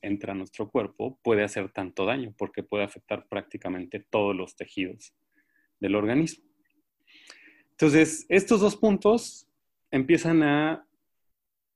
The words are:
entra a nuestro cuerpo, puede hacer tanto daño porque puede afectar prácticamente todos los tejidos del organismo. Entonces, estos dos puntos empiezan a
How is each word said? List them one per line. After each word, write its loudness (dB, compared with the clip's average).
entra -6
a -8
nuestro -10
cuerpo, -6
puede 2
hacer -6
tanto -6
daño -4
porque -8
puede -4
afectar -10
prácticamente -10
todos -2
los -10
tejidos -10
del -2
organismo. -2
Entonces, 4
estos 4
dos 2
puntos 2
empiezan 2
a 0